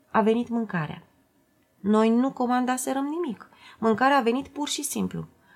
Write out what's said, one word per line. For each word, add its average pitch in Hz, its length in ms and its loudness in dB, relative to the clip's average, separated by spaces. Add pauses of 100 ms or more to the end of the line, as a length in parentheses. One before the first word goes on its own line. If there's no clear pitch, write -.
(100)
A 220 100 2
venit 226 280 2
mâncarea. 202 540 -4 (800)
Noi 214 300 4
nu 247 200 2
comandaserăm 254 720 -2
nimic. 302 460 -6 (280)
Mâncarea 233 380 4
a 262 60 4
venit 240 260 0
pur 285 200 -8
și - 140 -6
simplu. 185 440 -4 (300)